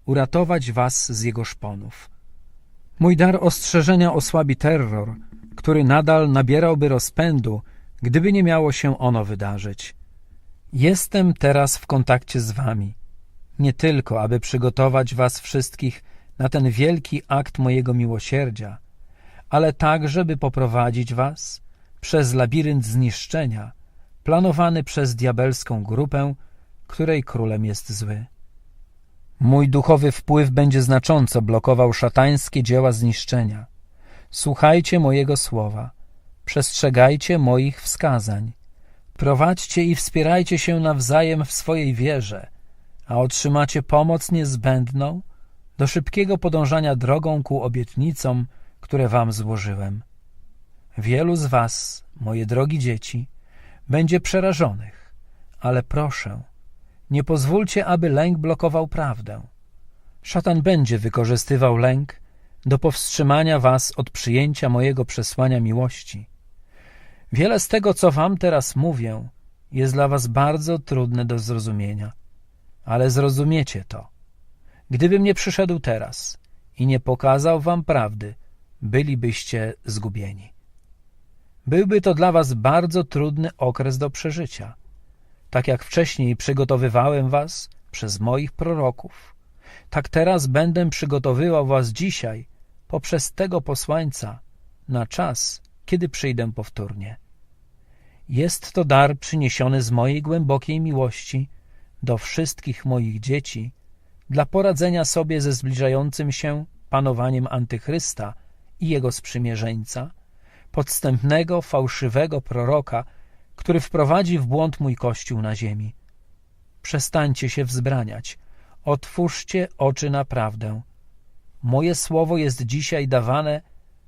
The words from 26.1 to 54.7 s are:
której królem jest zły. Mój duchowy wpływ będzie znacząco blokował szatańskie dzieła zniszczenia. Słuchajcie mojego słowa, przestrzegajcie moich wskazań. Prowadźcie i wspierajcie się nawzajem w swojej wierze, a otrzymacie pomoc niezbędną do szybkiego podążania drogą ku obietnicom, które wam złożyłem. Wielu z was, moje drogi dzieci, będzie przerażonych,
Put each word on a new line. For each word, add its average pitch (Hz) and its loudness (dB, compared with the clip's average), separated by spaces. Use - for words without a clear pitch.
której 156 -2
królem 110 -2
jest 107 -6
zły. 107 -6
Mój 139 6
duchowy 143 4
wpływ 147 2
będzie 135 4
znacząco 131 4
blokował 120 4
szatańskie 135 2
dzieła 127 4
zniszczenia. 113 -2
Słuchajcie 160 4
mojego 139 2
słowa, 107 -4
przestrzegajcie 139 4
moich 131 2
wskazań. 110 -2
Prowadźcie 160 2
i 170 2
wspierajcie 165 0
się 165 0
nawzajem 151 2
w - -8
swojej 151 -2
wierze, 117 -2
a 120 -4
otrzymacie 143 0
pomoc 156 2
niezbędną 135 -2
do 139 2
szybkiego 190 -2
podążania 156 0
drogą 147 0
ku 135 -4
obietnicom, 123 -2
które 131 0
wam 113 2
złożyłem. 104 -6
Wielu 139 0
z 151 -2
was, 120 -2
moje 110 -4
drogi 139 0
dzieci, 123 -4
będzie 160 2
przerażonych, 151 -2